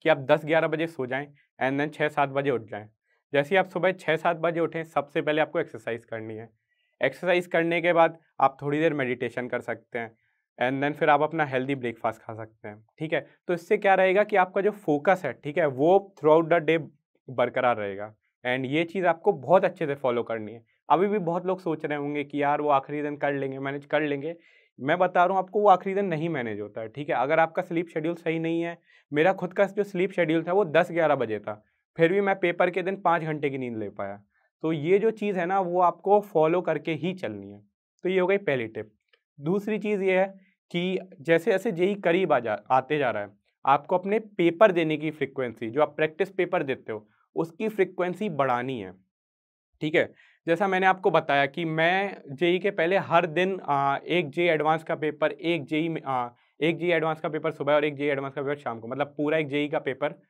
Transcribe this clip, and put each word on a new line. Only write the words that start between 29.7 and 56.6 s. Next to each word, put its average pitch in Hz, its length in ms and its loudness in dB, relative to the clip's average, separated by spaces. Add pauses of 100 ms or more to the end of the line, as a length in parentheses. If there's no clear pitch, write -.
स्लीप 190 280 -2
शेड्यूल 165 320 0
था 175 80 -4
वो 202 140 2
दस 160 240 2
ग्यारह 160 240 2
बजे 113 240 -2
था, 104 160 -10 (440)
फिर 165 140 4
भी 196 80 2
मैं 196 200 0
पेपर 175 300 2
के 180 120 -4
दिन 190 140 -4
पाँच 170 260 0
घंटे 151 280 -4
की 135 80 -6
नींद 123 200 -6
ले 104 120 -6
पाया। 101 300 -10 (420)
तो 160 100 -2
ये 165 260 2
जो 220 140 2
चीज़ 208 260 -4
है 170 80 -2
ना 196 140 0
वो 180 220 0
आपको 185 400 4
फॉलो 170 400 2
करके 160 320 -2
ही 156 200 -4
चलनी 104 360 -10
है। 101 100 -20 (440)
तो 180 40 -2
ये 185 100 2
हो 180 80 4
गई 196 140 2
पहली 139 280 -2
टिप। 110 240 -12 (460)
दूसरी 202 400 -2
चीज़ 208 240 -2
ये 185 160 2
है 190 80 2 (460)
कि 185 260 -2 (220)
जैसे 165 300 2
जैसे 190 220 0
जेई 180 240 0
करीब 180 360 2
आ 135 80 4
जा, 110 180 -4 (120)
आते 131 280 2
जा 131 120 0
रहा 107 120 -4
है, 101 80 -10 (340)
आपको 143 340 2
अपने 196 200 -2
पेपर 185 540 4
देने 160 240 0
की 156 160 -6
फ्रीक्वेंसी, 123 580 -6
जो 139 120 0
आप 147 140 -2
प्रैक्टिस 160 360 -2
पेपर 175 320 -2
देते 131 280 -6
हो, 107 140 -10 (300)
उसकी 165 340 -4
फ्रीक्वेंसी 185 600 -2
बढ़ानी 131 500 -2
है, 92 120 -12 (880)
ठीक 156 120 -2
है। 135 180 2 (340)
जैसा 165 220 2
मैंने 190 180 2
आपको 185 240 4
बताया 147 360 2
कि 170 180 -6
मैं 175 640 0
जेई 175 280 2
के 196 120 0
पहले 180 300 0
हर 165 260 4
दिन, 180 340 0
आ, 139 380 0
एक 160 320 -2
जेई 170 160 0
एडवांस 160 380 2
का 170 100 -4
पेपर, 151 380 -2
एक 165 340 -2
जेई 156 220 -2
में, 156 140 -6
आ, 127 260 -4 (320)